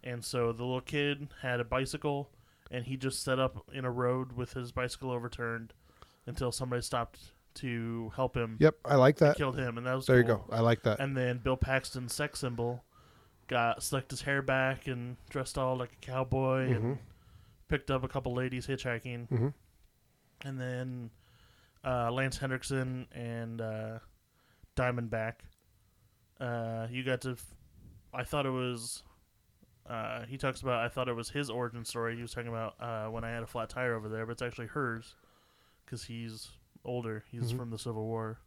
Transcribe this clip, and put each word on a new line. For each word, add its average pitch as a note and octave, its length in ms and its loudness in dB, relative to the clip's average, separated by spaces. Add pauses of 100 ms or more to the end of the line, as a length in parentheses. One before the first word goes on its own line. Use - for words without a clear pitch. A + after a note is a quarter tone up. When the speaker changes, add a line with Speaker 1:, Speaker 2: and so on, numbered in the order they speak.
Speaker 1:
And A#2+ 220 -8
so A#2 260 2
the A#2 120 -4
little B2+ 180 -2
kid C#3+ 480 0 (120)
had B2 180 0
a A#2+ 40 0
bicycle, C#3 680 -2 (400)
and B2 140 -4
he C3 120 -4
just C3 260 -2
set C3 140 2
up C3 260 0 (100)
in C3+ 120 -4
a B2 60 0
road B2+ 420 0
with A#2+ 200 -6
his B2 180 -6
bicycle B2+ 400 -4
overturned A#2 600 -4 (540)
until B2 260 0
somebody B2 300 0
stopped - 380 -2 (340)
to A#2 640 -2
help C3 200 2
him A2+ 240 0
Speaker 2:
Yep, D3+ 240 10
I C#3+ 120 4
like C3 260 10
Speaker 1:
and D3+ 80 10
Speaker 2:
that. D3 80 4
Speaker 1:
killed C3+ 200 0
him, A#2+ 200 -2
and A#2+ 80 -6
that B2+ 80 2
was C3 140 -2
Speaker 2:
There B2+ 160 12
Speaker 1:
cool. A#2 80 6
Speaker 2:
you G#2+ 60 6
go. - 180 -4
I A2+ 60 4
like A#2 220 6
that. G#2+ 160 4
Speaker 1:
And C#3 160 0
then B2 280 0
Bill C3 140 4
Paxton's C3 560 0
sex - 260 -2
symbol A#2+ 440 -2 (640)
got A#2 360 2
slicked C3+ 280 -2
his C3 120 -6
hair C#3 180 2
back C3 460 2
and B2 300 -6 (120)
dressed C3+ 300 -4
all C3 180 2
like B2 160 -4
a - 120 -18
cowboy C3 640 2
Speaker 2:
Mm-hmm. A2+ 160 4
Speaker 1:
and C3 120 2 (680)
picked C#3 240 0
up C3 120 2
a C3 40 -2
couple C3 260 -2
ladies B2+ 340 -2
hitchhiking. B2 640 -4
Speaker 2:
Mm-hmm. B2 180 4 (960)
Speaker 1:
And C3+ 180 -8
then, B2+ 500 -6 (720)
uh, B2 280 2
Lance C3 280 0
Henriksen B2+ 760 -2
and, A#2 480 -6
uh, A2 380 -4 (760)
Diamondback. A#2 600 0 (1040)
Uh, A2+ 520 -2
you B2+ 120 -4
got B2+ 180 0
to, C3 120 -2
f-, - 200 -12 (600)
I B2+ 100 -4
thought C#3+ 240 2
it - 20 2
was, B2 540 -4 (840)
uh, A2+ 380 -6
he C3 120 -10
talks C3 240 -2
about, B2 220 2
I A#2+ 60 0
thought B2+ 180 -2
it B2 80 0
was A#2 140 -6
his C#3+ 200 -2
origin A#2 360 -4
story. A#2 320 -2
He A#2+ 40 -8
was A#2+ 120 -10
talking A#2+ 160 -6
about, A2+ 320 -4
uh, A2+ 280 -4
when A2+ 140 -4
I A2+ 60 -4
had A#2 140 -4
a A2+ 40 -8
flat A2+ 220 -6
tire B2+ 260 0
over G#2+ 140 -6
there, A2 160 -4
but A#2 80 -6
it's - 80 -6
actually A#2+ 260 -6
hers A#2 480 -4 (720)
'cause - 200 -10
he's A#2 440 -10 (340)
older. A#2 480 -4
He's A#2 180 -4
Speaker 2:
Mm-hmm. B2 80 0
Speaker 1:
from A#2+ 120 -4
the A2+ 100 -6
Civil A2 260 -4
War. A2+ 400 -4